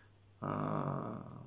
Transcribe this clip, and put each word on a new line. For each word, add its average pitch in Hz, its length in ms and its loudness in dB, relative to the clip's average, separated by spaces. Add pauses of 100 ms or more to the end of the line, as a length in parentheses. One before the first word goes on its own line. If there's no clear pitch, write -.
(420)
eh, - 60 0 (1000)